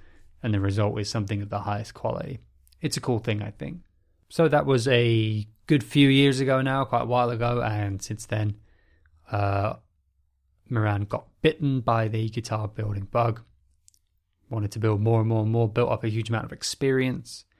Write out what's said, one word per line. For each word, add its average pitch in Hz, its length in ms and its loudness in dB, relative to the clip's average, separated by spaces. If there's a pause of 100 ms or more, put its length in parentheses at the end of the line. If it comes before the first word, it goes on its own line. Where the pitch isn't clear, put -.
(420)
and 117 100 -2
the 101 80 2
result 101 380 0
is 104 100 -6
something 104 320 -4
of 101 80 -10
the 104 120 -6
highest 104 340 -6
quality. - 460 -6 (400)
It's - 160 -4
a - 40 -6
cool 117 200 -2
thing, 104 220 -4
I 107 100 -10
think. - 260 -12 (500)
So 165 200 2
that 143 180 4
was 131 220 2
a 113 580 2 (200)
good 143 180 2
few 143 240 6
years 135 320 6
ago 131 200 2
now, 135 240 0
quite 120 180 0
a 117 40 -4
while 120 240 2
ago, 120 320 0
and 104 400 -2
since - 240 -8
then, 107 300 -2 (720)
uh, 101 460 0 (920)
Moran 107 360 0
got - 220 -6 (140)
bitten 143 400 0
by 113 280 0
the 110 200 -2
guitar 110 400 -6
building 101 420 -6
bug, 117 300 0 (1120)
wanted 104 200 -4
to 117 60 -8
build 107 220 0
more 113 200 4
and 110 80 2
more 113 140 2
and 110 80 0
more, 117 180 2
built 117 220 0
up 117 140 -2
a 113 40 0
huge 110 200 -4
amount 113 160 -2
of - 80 -12
experience - 920 -2 (160)